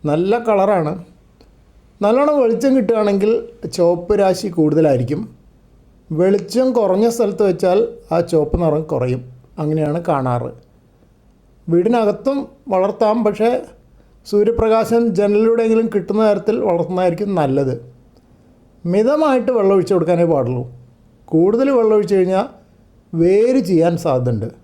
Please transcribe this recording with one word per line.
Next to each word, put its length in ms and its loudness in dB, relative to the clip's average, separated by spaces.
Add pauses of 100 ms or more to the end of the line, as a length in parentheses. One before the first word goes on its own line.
(120)
നല്ല 360 0
കളറാണ്. 480 0 (1080)
നല്ലോണം 380 2
വെളിച്ചം 340 2
കിട്ടുകയാണെങ്കിൽ 560 2 (440)
ചുവപ്പ് 460 0
രാശി 340 0
കൂടുതലായിരിക്കും. 680 2 (960)
വെളിച്ചം 480 0 (100)
കുറഞ്ഞ 280 0 (100)
സ്ഥലത്ത് 340 -2
വെച്ചാൽ 300 0 (360)
ആ 20 0 (120)
ചുവപ്പ് 320 0
നിറം 200 0 (100)
കുറയും. 300 -4 (400)
അങ്ങനെയാണ് 460 -2
കാണാറ്. 420 -2 (1200)
വീടിനകത്തും 680 0 (360)
വളർത്താം, 520 0
പക്ഷേ 240 0 (840)
സൂര്യപ്രകാശം 720 2 (160)
ജനലിലൂടെയെങ്കിലും 720 2
കിട്ടുന്ന 360 -2
തരത്തിൽ 280 0 (100)
വളർത്തുന്നതായിരിക്കും 640 -2 (100)
നല്ലത്. 340 0 (1200)
മിതമായിട്ട് 640 0
വെള്ളം 180 2
ഒഴിച്ചു 200 0
കൊടുക്കാനേ 380 0
പാടുള്ളൂ. 320 -2 (680)
കൂടുതൽ 440 2
വെള്ളം 220 2
ഒഴിച്ചു 200 0
കഴിഞ്ഞാൽ 260 0 (760)
വേര് 480 4
ചെയ്യാൻ 260 2 (100)
സാധ്യതയുണ്ട്. 440 -2 (140)